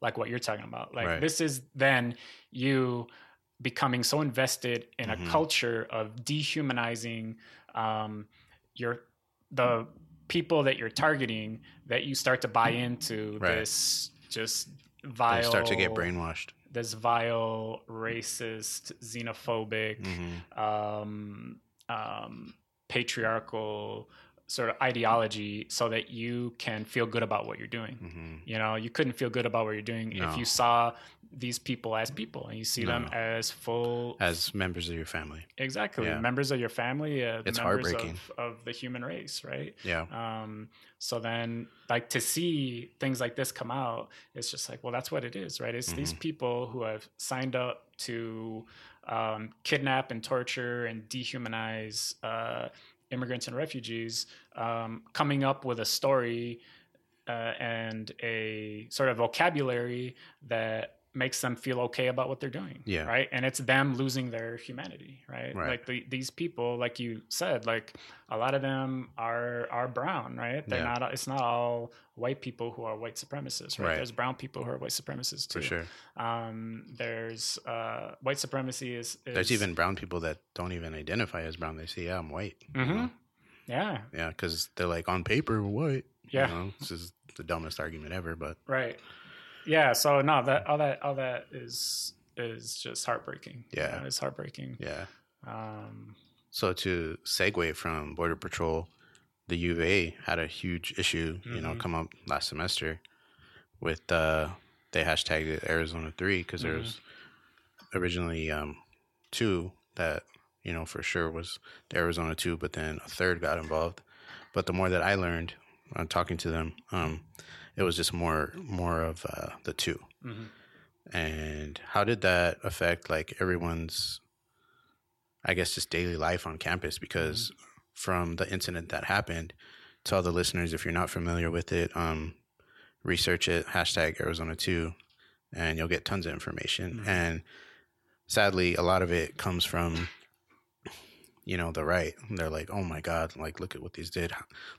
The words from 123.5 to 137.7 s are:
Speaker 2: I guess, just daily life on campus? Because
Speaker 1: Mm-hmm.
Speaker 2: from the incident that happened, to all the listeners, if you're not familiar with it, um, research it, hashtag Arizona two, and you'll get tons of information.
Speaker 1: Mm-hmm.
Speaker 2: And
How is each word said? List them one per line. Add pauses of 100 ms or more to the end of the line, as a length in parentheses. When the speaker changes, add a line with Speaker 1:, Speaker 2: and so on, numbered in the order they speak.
Speaker 2:
I
guess,
just
daily
life
on
campus?
Because
Speaker 1:
Mm-hmm. (340)
Speaker 2:
from
the
incident
that
happened, (520)
to
all
the
listeners,
if
you're
not
familiar
with
it,
um, (680)
research
it,
hashtag
Arizona
two, (580)
and
you'll
get
tons
of
information.
Speaker 1:
Mm-hmm.
Speaker 2:
And (840)